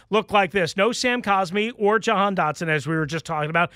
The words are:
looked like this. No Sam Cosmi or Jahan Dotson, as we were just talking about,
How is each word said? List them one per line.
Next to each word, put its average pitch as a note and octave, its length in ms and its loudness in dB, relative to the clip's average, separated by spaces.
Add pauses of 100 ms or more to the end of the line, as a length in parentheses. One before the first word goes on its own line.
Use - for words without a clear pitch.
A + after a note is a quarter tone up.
looked G#3 220 0
like G3 180 4
this. F3 260 -2
No G#3 160 2
Sam B3 300 -2
Cosmi G3+ 560 0
or G#3+ 220 2
Jahan G3+ 360 0
Dotson, E3 320 -2
as D3+ 200 0
we D#3+ 80 -2
were D#3 100 0
just D3 200 -6
talking D3+ 260 -4
about, E3+ 240 2